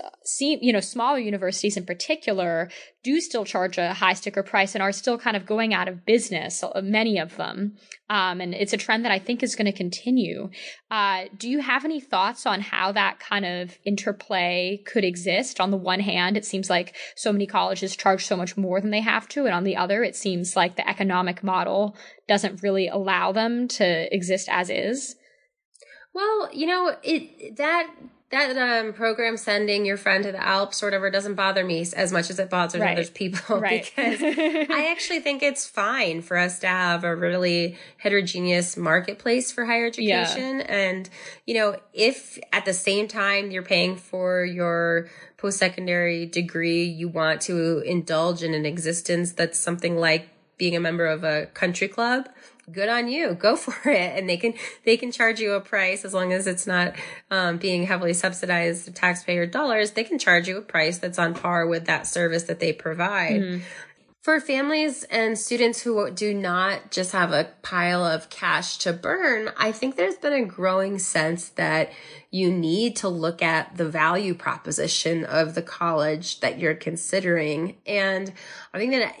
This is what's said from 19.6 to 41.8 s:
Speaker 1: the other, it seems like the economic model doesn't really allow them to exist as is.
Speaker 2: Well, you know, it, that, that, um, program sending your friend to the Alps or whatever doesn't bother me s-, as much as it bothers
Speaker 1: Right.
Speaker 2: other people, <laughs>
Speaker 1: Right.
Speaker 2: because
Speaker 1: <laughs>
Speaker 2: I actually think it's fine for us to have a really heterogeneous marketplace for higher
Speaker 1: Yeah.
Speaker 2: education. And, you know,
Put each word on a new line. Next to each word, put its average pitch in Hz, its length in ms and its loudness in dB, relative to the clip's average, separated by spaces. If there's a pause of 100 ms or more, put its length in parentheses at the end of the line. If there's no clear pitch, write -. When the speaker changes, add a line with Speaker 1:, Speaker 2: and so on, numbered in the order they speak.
Speaker 1:
the 196 120 0
other, 196 260 2
it 202 140 0
seems 180 400 -2
like 180 200 2
the - 120 -2
economic 180 560 0
model 196 500 0 (320)
doesn't 196 360 0
really 196 260 2
allow 190 440 0
them 233 360 0
to 175 460 2
exist 190 360 0
as 180 200 0
is. 262 440 -2 (1000)
Speaker 2:
Well, 415 400 0
you 311 120 0
know, 359 360 2
it, - 540 -4
that, 330 340 0 (400)
that, 262 260 0
um, 233 380 0
program 226 420 0
sending 208 480 0
your 196 140 0
friend 196 260 2
to 196 80 -4
the 190 120 -6
Alps 196 380 0
or 208 40 -2
whatever 196 240 0
doesn't 196 240 -2
bother 190 300 2
me 170 180 0
s-, 175 100 -6
as 180 200 0
much 170 180 0
as 185 80 -4
it 185 100 -2
bothers 180 320 0
Speaker 1:
Right. 190 180 2
Speaker 2:
other 165 120 -2
people, 196 500 -2
<laughs> - 0 -
Speaker 1:
Right. 180 240 2
Speaker 2:
because 240 380 -2
Speaker 1:
<laughs> - 0 -
Speaker 2:
I 311 680 0
actually 330 300 -2
think 277 220 -2
it's 277 240 0
fine 202 560 -2
for 175 160 -2
us 180 220 0
to 190 60 -2
have 180 380 2
a 170 100 0
really 175 600 2 (220)
heterogeneous 180 800 0
marketplace 190 760 0
for 240 140 -2
higher 233 320 2
Speaker 1:
Yeah. 196 240 2
Speaker 2:
education. 262 400 -2
And, 190 480 -2 (360)
you 233 80 -2
know, 208 220 2 (160)